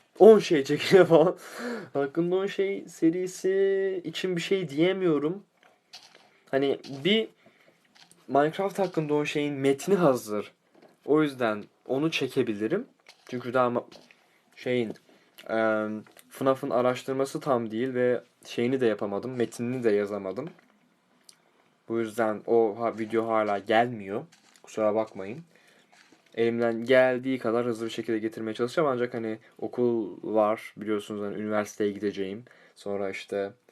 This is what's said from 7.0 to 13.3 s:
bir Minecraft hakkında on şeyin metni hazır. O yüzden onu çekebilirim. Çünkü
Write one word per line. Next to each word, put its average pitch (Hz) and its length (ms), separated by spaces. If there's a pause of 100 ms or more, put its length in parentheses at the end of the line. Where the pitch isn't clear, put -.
bir 220 260 (960)
Minecraft 156 520
hakkında 165 340
on 147 100
şeyin 147 300
metni 139 420
hazır. 120 560 (540)
O 151 180
yüzden 123 400 (220)
onu 147 260
çekebilirim. 123 760 (420)
Çünkü 123 240